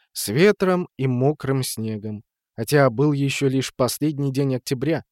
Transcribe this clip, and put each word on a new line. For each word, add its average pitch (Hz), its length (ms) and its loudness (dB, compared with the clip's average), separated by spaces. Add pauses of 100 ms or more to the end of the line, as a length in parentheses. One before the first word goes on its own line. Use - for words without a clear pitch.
(140)
с - 160 -8
ветром 180 640 2
и 135 120 -2
мокрым 135 560 0
снегом, 107 600 -8 (320)
хотя 139 340 2
был 139 220 2
ещё 139 380 0
лишь 131 260 -2
последний 139 560 -2
день 135 240 0
октября, 135 560 -4